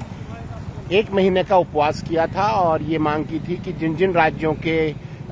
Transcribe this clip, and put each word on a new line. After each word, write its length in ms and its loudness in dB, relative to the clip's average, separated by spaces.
एक 200 2
महीने 320 4
का 120 4
उपवास 460 2
किया 240 0
था 200 0
और 360 2
ये 160 -2
मांग 260 0
की 160 -4
थी 160 -4
कि 160 -8
जिन 240 -2
जिन 160 2
राज्यों 420 2
के, 360 0
अ, 60 -8